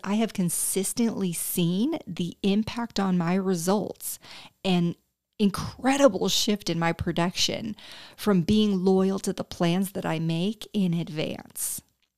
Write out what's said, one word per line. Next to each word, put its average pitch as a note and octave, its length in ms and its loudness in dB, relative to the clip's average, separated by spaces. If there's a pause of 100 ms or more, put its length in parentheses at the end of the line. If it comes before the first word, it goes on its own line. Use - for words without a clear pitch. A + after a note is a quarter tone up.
I G3 120 -2
have A3 160 0
consistently F#3+ 1000 -2
seen F#3 720 0
the F3 380 -6
impact A3 560 0
on F#3 180 2
my E3+ 160 2
results F#3+ 840 -2 (440)
and F3 320 2 (440)
incredible A3+ 880 2
shift - 400 0
in E3 100 0
my E3 140 2
production F3 840 -2 (400)
from G3 260 2
being G3+ 440 4
loyal F#3+ 340 4
to G3 140 -4
the - 100 -8
plans F3+ 500 0
that E3+ 120 -6
I D#3+ 140 -2
make E3 520 -2
in F#3 220 0
advance. - 880 -6 (360)